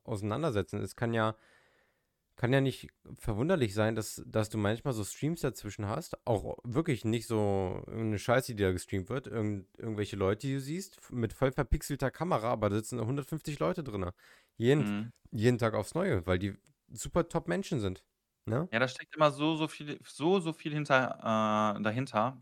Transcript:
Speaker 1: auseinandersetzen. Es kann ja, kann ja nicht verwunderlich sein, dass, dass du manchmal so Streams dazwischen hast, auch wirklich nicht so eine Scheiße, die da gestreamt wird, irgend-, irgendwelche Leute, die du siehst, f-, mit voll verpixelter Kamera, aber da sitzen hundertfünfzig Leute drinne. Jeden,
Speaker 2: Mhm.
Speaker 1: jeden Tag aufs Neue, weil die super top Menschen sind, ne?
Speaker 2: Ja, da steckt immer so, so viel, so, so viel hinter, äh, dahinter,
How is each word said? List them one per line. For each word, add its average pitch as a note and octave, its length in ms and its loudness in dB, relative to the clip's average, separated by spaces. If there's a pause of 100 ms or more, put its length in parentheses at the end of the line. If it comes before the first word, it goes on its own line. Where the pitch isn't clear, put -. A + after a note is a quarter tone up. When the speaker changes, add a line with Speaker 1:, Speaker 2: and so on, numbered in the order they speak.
Speaker 1:
auseinandersetzen. G#2+ 800 -2
Es G#2 140 -10
kann A#2 180 0
ja, A2 220 2 (1000)
kann A#2+ 180 8
ja C3+ 80 10
nicht C3+ 260 0 (300)
verwunderlich A#2+ 560 2
sein, A2 220 4
dass, - 300 -6
dass A2 220 0
du - 80 -6
manchmal A2 380 2
so G#2+ 100 -4
Streams D#3 380 -4
dazwischen G#2+ 460 -4
hast, - 380 -6
auch G2 380 -2
wirklich B2+ 400 0
nicht A2 220 -2
so G2 600 0
eine A2 320 -2
Scheiße, B2 360 2
die G2+ 80 0
da F#2 100 4
gestreamt F#2 380 -4
wird, C3 160 -6
irgend-, G#2 400 -4 (100)
irgendwelche G#2 400 -6
Leute, G2 300 0
die C3+ 80 -2
du C#3 60 -4
siehst, D#3 380 -10
f-, - 120 -20
mit A#2 240 -2
voll C3+ 180 0
verpixelter C#3+ 580 -2
Kamera, C3+ 400 -2
aber G#2+ 200 2
da G2+ 60 2
sitzen A2+ 280 -4
hundertfünfzig C#3+ 540 -4
Leute E3+ 260 -2
drinne. G2 300 -4 (420)
Jeden, C3 280 4
Speaker 2:
Mhm. G#2 260 -4 (220)
Speaker 1:
jeden A#2 260 4
Tag A2 160 0
aufs G#2+ 200 -4
Neue, D#3 320 0
weil F#2 120 2
die G2 160 -4 (340)
super E3 400 -2
top E3 180 -4
Menschen F3 340 -2
sind, F#2+ 240 -4 (420)
ne? C3+ 260 -2
Speaker 2:
Ja, - 60 2
da B2+ 80 2
steckt - 300 -8
immer D3+ 160 6
so, D#3 240 0
so D#3 100 -2
viel, D3 380 -8
so, F3 340 2
so D#3+ 140 -2
viel D#3 200 -8
hinter, A2 1080 2
äh, G#2 40 -4
dahinter, A#2 600 0